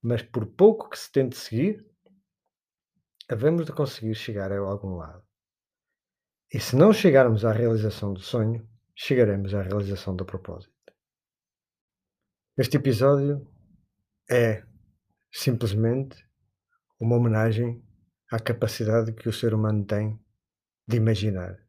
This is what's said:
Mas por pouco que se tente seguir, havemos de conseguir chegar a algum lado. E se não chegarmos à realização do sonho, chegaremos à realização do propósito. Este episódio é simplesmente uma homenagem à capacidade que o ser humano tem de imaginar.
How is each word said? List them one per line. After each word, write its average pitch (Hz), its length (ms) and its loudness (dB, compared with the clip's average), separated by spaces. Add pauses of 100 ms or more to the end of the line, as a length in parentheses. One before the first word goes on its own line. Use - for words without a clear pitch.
Mas 117 220 -2
por 107 240 -6
pouco 220 420 4
que - 100 -14
se - 140 -16
tente 131 240 0
seguir, 190 480 -4 (1400)
havemos 151 380 0
de 156 60 -12
conseguir 113 420 -4
chegar 101 360 -8
a 98 80 -4
algum 98 380 -6
lado. 82 260 -14 (1300)
E - 80 -4
se - 160 -6
não 185 200 8
chegarmos 127 500 6
à 113 80 2
realização 107 600 0
do 92 60 -12
sonho, 110 460 -4 (280)
chegaremos 101 600 0
à 101 60 -2
realização 98 560 -4
do 92 80 -6
propósito. 92 480 -14 (1800)
Este 135 220 0
episódio 139 680 2 (840)
é 113 340 2 (680)
simplesmente 117 960 -2 (720)
uma 117 180 2
homenagem 117 680 0 (480)
à 113 80 -2
capacidade 113 720 -2
que - 160 -8
o 110 40 -2
ser 113 200 -2
humano 107 320 0
tem 107 340 -4 (680)
de 117 100 -2
imaginar. 98 600 -2 (100)